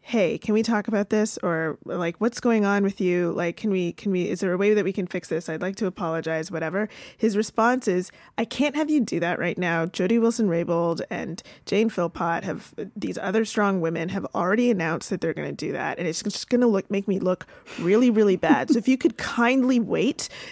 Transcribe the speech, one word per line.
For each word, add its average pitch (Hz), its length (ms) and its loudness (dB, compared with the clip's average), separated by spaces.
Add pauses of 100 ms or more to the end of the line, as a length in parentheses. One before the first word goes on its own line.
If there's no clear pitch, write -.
"Hey, 170 360 0
can 214 160 -2
we 220 80 4
talk 220 260 0
about 202 220 0
this?" 214 320 0
Or, 160 420 -2
like, 170 380 -4
"What's 233 180 0
going 226 240 2
on 202 200 2
with 196 180 -2
you? 175 300 2
Like, 170 260 -4
can 214 140 -2
we, 180 220 0
can - 180 -4
we, 180 180 0
is 185 120 -2
there 180 120 0
a 185 40 0
way 208 180 4
that 208 100 2
we 190 80 -2
can 185 140 -4
fix - 220 -8
this? 170 200 -4
I'd 160 140 -6
like 190 140 -6
to 208 100 -2
apologize," 160 640 -4
whatever. 170 360 -2 (300)
His 220 180 2
response 226 520 2
is, 185 240 0 (260)
"I 233 80 -2
can't 277 300 0
have 302 120 0
you 302 140 2
do 165 180 -2
that 170 200 -2
right 175 180 -2
now. 170 300 0
Jody 190 320 2
Wilson-Raybould 170 920 2
and 170 320 -8 (240)
Jane 220 240 2
Philpott 170 540 -2
have, - 280 -8 (240)
these 190 220 -6
other 214 280 0
strong 196 360 2
women 165 280 -2
have 190 160 -6 (100)
already 214 340 2
announced 165 400 -2
that 190 120 -4
they're 165 120 -2
gonna 147 180 -6
do 151 200 -6
that. 143 260 -4
And 180 100 -4
it's - 140 -4
just - 300 -6
gonna 247 160 4
look, 196 240 2
make 202 160 -2
me 190 100 0
look 180 300 -2 (320)
really, 220 320 4
really 208 240 4
bad. 139 340 2
So 254 80 4
if 208 100 0
you 262 100 4
could - 200 0
kindly 247 640 2
wait, 180 500 0 (220)